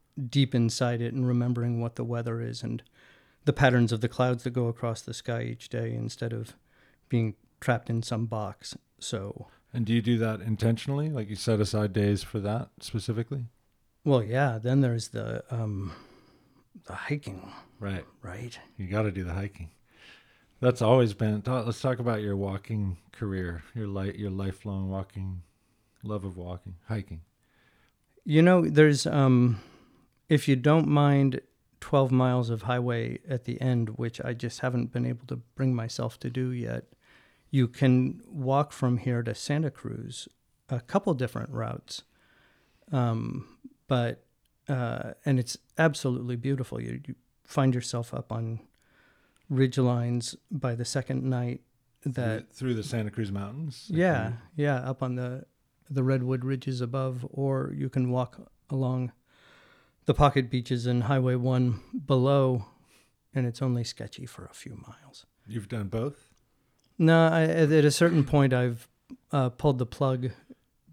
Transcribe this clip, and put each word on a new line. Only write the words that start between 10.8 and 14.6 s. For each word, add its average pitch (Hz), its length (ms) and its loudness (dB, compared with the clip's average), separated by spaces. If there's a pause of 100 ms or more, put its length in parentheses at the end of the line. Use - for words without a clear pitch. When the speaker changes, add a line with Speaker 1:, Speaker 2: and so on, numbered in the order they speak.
Speaker 2:
Like, 120 180 -4
you 104 80 -8
set 107 240 2
aside 104 320 0
days 101 300 4
for - 200 -6
that 107 280 -4 (100)
specifically? 117 640 -4 (580)
Speaker 1:
Well, 135 180 4
yeah. 117 400 0